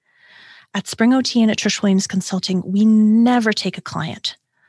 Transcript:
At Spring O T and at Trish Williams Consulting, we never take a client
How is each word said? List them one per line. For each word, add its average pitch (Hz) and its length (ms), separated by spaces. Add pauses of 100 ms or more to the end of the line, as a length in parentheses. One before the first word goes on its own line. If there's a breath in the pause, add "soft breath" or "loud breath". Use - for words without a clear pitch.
(760 loud breath)
At 196 120
Spring 233 260
O 262 80
T 240 220
and 220 80
at - 80
Trish - 240
Williams 196 240
Consulting, 185 580
we 196 200
never 220 680
take - 240
a 180 60
client - 540 (320)